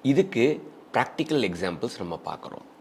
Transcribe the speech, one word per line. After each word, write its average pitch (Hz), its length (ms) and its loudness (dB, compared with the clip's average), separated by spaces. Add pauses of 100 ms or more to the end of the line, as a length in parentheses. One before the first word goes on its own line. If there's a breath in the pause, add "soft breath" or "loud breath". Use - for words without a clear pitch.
இதுக்கு 147 680 2 (220)
பிராக்டிக்கல் 123 580 2
எக்ஸாம்பிள்ஸ் 87 460 -4
நம்ம 85 280 -6
பார்க்குறோம். - 560 -12